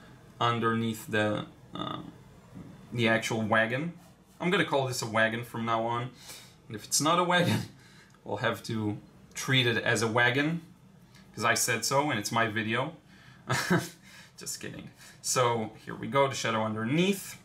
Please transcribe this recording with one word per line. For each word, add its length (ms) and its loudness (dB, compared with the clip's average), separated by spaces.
underneath 680 0
the, 380 0
um, 380 -8
the 160 4
actual 340 2
wagon. 500 2
I'm 100 0
gonna 140 2
call 220 2
this 160 -6
a 40 -4
wagon 380 2
from 220 -8
now 180 0
on. 260 -2
And 80 -12
if 80 -14
it's 160 0
not 180 4
a 60 4
wagon, 360 4
<laughs> 320 -20
we'll 140 -4
have 260 -2
to 320 -2
treat 320 2
it 160 2
as 180 2
a 80 2
wagon, 540 2
'cause 100 -4
I 100 4
said 300 0
so 260 2
and 80 0
it's 140 -6
my 140 2
video. 480 -2
<laughs> 920 -4
Just 220 -12
kidding. 300 -14
So 500 0
here 100 -10
we 120 -8
go, 220 4
the 60 -6
shadow 300 0
underneath. 800 -2